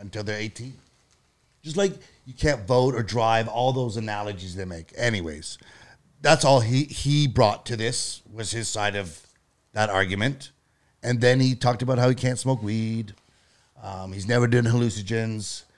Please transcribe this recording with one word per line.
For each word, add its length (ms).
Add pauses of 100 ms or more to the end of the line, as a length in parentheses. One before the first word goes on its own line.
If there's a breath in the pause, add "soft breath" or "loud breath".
until 220
they're 160
eighteen. 340 (880)
Just 160
like 160 (320 soft breath)
you 80
can't 320
vote 300
or 80
drive, 440
all 260
those 220
analogies 600
they 100
make. 320
Anyways, 640 (600 soft breath)
that's 220
all 180
he, 240
he 420
brought 400
to 80
this 480 (100)
was 180
his 160
side 280
of 260 (520)
that 180
argument. 600 (520)
And 180
then 180
he 140
talked 300
about 160
how 100
he 60
can't 240
smoke 240
weed. 500 (680)
Um, 280
he's 160
never 200
done 160
hallucinogens. 1000 (140)